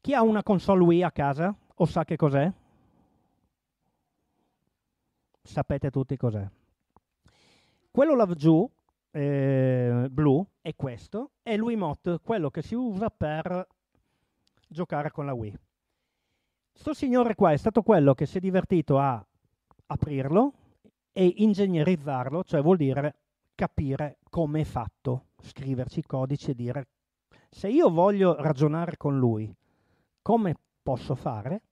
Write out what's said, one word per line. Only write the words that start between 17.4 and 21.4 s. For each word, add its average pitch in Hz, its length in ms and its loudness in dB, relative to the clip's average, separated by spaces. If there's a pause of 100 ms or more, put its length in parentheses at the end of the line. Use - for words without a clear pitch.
è 147 40 2
stato 214 260 0
quello 147 320 6
che 151 120 -4
si - 100 -8
è 185 40 -2
divertito 180 580 0
a 131 260 -2 (600)
aprirlo 151 680 0 (600)
e 180 260 2
ingegnerizzarlo, 170 1040 0